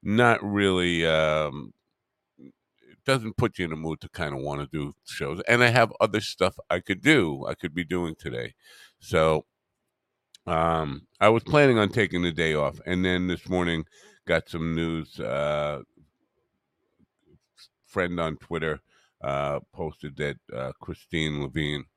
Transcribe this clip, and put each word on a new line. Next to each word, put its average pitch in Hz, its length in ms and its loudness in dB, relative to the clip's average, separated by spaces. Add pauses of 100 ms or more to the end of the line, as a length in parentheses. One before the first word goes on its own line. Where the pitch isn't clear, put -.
Not 113 400 4
really, 92 640 2
um, 78 680 0 (640)
it 67 160 -20 (500)
doesn't 113 320 -2
put - 220 0
you 90 80 -2
in 80 60 -4
a 80 40 -6
mood 80 260 -6
to - 80 -16
kinda 73 280 -6
wanna 71 340 -6
do 73 220 -6 (140)
shows. 78 400 -8
And 120 160 4
I 120 60 6
have 117 300 4
other 104 220 2
stuff - 380 -2 (100)
I 90 120 0
could 92 200 -4
do, 85 460 2
I 78 80 -4
could 80 180 -8
be 87 100 -4
doing 85 300 -4
today. 60 400 -8 (460)
So, 80 480 2 (1000)
um, 80 600 0 (120)
I 101 100 6
was 113 120 4
planning 139 380 6
on 101 100 4
taking 92 320 0
the 87 100 2
day 80 220 0
off, 71 320 0
and 90 180 0
then 92 220 0
this 90 240 -4
morning 85 360 0 (420)
got 82 220 0
some 82 260 -4
news. 82 440 -4
Uh, 73 640 -2 (2000)
friend 87 320 -4
on 80 180 -4
Twitter, 80 440 -6 (400)
uh, 69 400 -4 (120)
posted 78 440 -10
that, 71 200 -6 (160)
uh, 65 260 -8
Christine 78 640 -4
Levine 73 440 -4 (100)